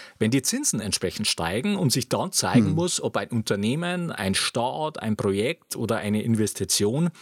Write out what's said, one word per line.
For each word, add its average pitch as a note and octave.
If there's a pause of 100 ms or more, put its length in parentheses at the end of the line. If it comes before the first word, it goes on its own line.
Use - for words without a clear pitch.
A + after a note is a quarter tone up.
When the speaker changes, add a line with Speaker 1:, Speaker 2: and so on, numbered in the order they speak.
(180)
Speaker 1:
wenn A2
die C3
Zinsen -
entsprechend G2+
steigen G2+
und A#2
sich -
dann C3
zeigen G2
Speaker 2:
Hm. -
Speaker 1:
muss, E3+
ob A2+
ein G2+
Unternehmen, C#3+
ein F#2+
Staat, C#3+
ein A2
Projekt G#2
oder A2+
eine G#2
Investition A2 (100)